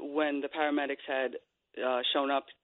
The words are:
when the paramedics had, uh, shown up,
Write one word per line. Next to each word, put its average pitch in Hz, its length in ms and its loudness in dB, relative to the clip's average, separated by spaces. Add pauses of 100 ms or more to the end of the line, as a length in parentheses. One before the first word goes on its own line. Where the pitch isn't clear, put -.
when 143 400 0
the 143 60 -2
paramedics 147 580 0
had, 131 300 0 (500)
uh, 127 160 2 (120)
shown 139 180 2
up, 135 140 0 (180)